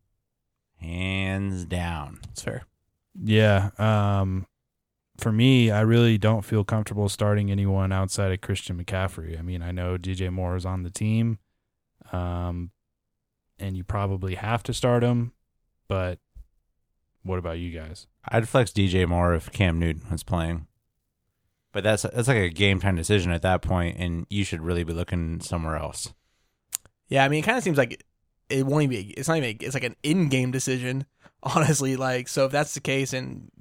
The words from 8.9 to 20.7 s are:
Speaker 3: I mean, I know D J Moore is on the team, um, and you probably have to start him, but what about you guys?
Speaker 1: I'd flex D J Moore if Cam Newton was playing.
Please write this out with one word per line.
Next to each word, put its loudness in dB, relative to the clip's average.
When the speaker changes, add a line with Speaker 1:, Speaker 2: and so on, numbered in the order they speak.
Speaker 3:
I -8
mean, -6
I -4
know -2
D -4
J -2
Moore -2
is -4
on -4
the -8
team, 0
um, -4
and -6
you -6
probably -2
have -4
to -6
start 2
him, 0
but -2
what -2
about -4
you -6
guys? -14
Speaker 1:
I'd 2
flex 2
D 4
J 4
Moore 4
if -4
Cam 2
Newton 0
was -6
playing. -4